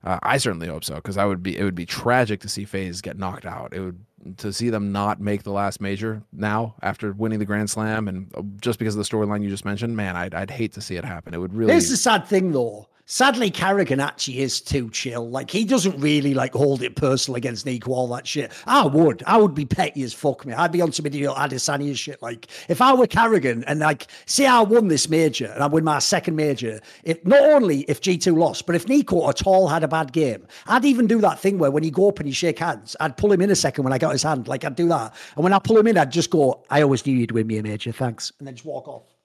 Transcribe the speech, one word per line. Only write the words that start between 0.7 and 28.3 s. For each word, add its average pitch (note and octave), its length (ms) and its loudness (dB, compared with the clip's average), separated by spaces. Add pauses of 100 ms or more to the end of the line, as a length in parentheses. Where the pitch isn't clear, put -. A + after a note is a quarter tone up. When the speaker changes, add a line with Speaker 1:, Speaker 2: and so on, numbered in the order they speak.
Speaker 1:
so, D2+ 160 -8
'cause G2 160 -10
I G2+ 80 0
would G2 180 -2
be, F#2 160 -6
it G2 60 -2
would F#2+ 100 -2
be F2 100 -8
tragic A#2 580 -2
to G#2 60 -14
see G#2 160 -8
FaZe F#2+ 380 -8
get F2+ 160 -12
knocked F#2+ 260 -10
out. - 300 -12
It F#2 60 -8
would, F2+ 180 -10 (380)
to G#2 160 -8
see A#2 180 -2
them G2+ 220 -2
not G2+ 280 -2
make G2+ 220 -4
the G#2 80 -12
last G2 300 -4
major G#2+ 420 -6 (100)
now G#2+ 480 -4
after G2 320 -6
winning G#2+ 280 -2
the G#2+ 40 0
Grand G#2 240 -2
Slam A2 380 -4
and, F#2 300 -8
uh, E2+ 60 -10 (180)
just A#2 180 -4
because A2 160 -4
of G#2 100 -4
the - 120 -6
storyline G#2 260 -2
you G2+ 80 -4
just G2 140 -8
mentioned, A2 320 -6
man, G2 200 -4
I'd, F2+ 160 -6
I'd F#2+ 180 -6
hate A#2 240 -6
to G#2 60 -14
see G2 140 -10
it E2+ 100 -8
happen. E2+ 300 -12
It E2+ 40 -6
would F#2 160 -6
really A2+ 180 4
Speaker 2:
Here's E4+ 180 4
the B3+ 60 0
sad A3 300 0
thing, F#3+ 260 0
though. A2+ 360 -4 (200)
Sadly, B3 440 2
Karrigan E3+ 500 0
actually C3+ 380 -6
is C3 200 -2
too B2 300 -4
chill. A#2 400 -6
Like, C3 180 -8
he A3 160 0
doesn't F#3+ 360 2
really, C#3+ 340 2
like, C3 180 -2
hold C3+ 300 2
it B2+ 140 -6
personal C3 400 0
against A#2+ 280 -6
Nico, B2 280 -6
all B2+ 160 -2
that A#2+ 180 -8
shit. C#3 240 -6 (160)
I B3+ 180 4
would. D#3 440 4
I G3+ 80 4
would G3+ 180 6
be D3 100 -4
petty D3 380 -2
as A#2 100 -6
fuck, - 320 -4
man. B2 140 -6
I'd E3 140 2
be F3 80 0
on E3 100 2
some D3+ 160 -6
idiot C#3+ 300 -4
Adesanya C#3 580 -4
shit. C3 260 -10
Like, A2+ 280 -12 (200)
if F3 140 2
I C4+ 100 8
were B3+ 140 6
Karrigan D3+ 640 2
and, D3 100 0
like, D3+ 300 0 (160)
say - 220 2
I B3 140 6
won A3 280 4
this D#3 200 2
major D#3 380 2
and G#2+ 160 -6
I D3 60 2
win D#3+ 160 2
my D3+ 160 2
second E3+ 340 0
major, B2 460 -2 (240)
if, E3 200 -4
not C4+ 180 8
only A#3 400 6
if C#3+ 180 -2
G F3+ 180 0
two F3 160 4